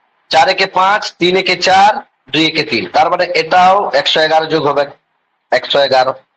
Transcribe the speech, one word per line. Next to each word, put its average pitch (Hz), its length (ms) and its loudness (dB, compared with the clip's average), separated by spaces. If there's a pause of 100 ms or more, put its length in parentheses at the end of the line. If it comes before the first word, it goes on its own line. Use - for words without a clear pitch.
(300)
চার 165 220 4
একে 190 140 -2 (120)
পাঁচ, 196 240 0 (180)
তিন 180 220 0
একে 180 140 -4 (100)
চার, 190 260 4 (400)
দুই 156 180 0
একে 156 200 -4
তিন। 110 140 -4 (100)
তার 160 180 2
মানে 180 120 -2 (160)
এটাও 180 360 4 (240)
একশো 143 260 -2
এগারো 160 280 0
যোগ 156 160 0
হবে, 143 140 -2 (680)
একশো 127 340 -2
এগারো। 131 260 0 (240)